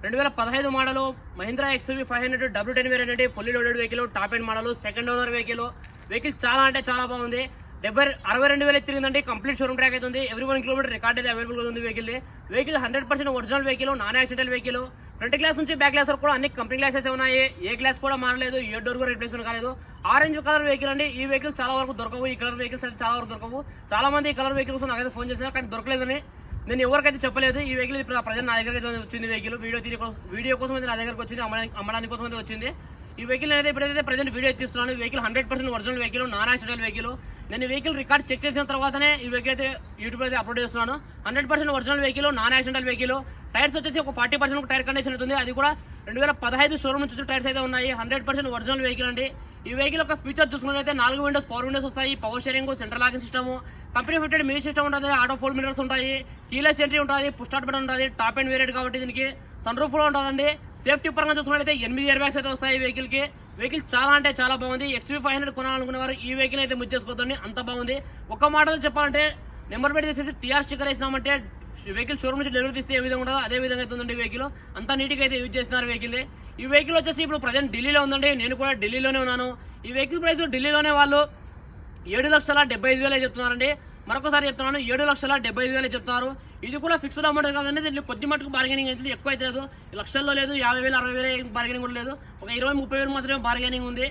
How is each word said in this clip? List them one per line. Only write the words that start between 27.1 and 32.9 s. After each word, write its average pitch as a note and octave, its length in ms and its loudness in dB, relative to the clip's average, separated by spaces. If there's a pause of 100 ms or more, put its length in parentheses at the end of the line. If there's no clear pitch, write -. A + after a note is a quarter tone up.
చెప్పలేదు. C4 340 2 (120)
ఈ - 80 0
వెహికల్ B3+ 240 -2
ఇప్పుడు B3+ 240 0
ప్రజెంట్ A#3+ 240 -4
నా A#3 80 2
దగ్గర A#3 200 -2
అయితే A#3 260 -4
వచ్చింది A3+ 280 -8
వెహికల్, A3 320 -4
వీడియో A3+ 220 -4
తీయ-, A3+ 240 -6 (240)
వీడియో B3 260 0
కోసం C4 160 -2
అయితే B3+ 140 -4
నా A#3 100 0
దగ్గరకు A3+ 240 -6
వచ్చింది, A#3+ 220 -8
అమ్మడానికి, A3 340 -4
అమ్మడానికి A3+ 320 -4
కోసం A#3 160 -6
అయితే A#3 140 -8
వచ్చింది. A3 260 -8 (520)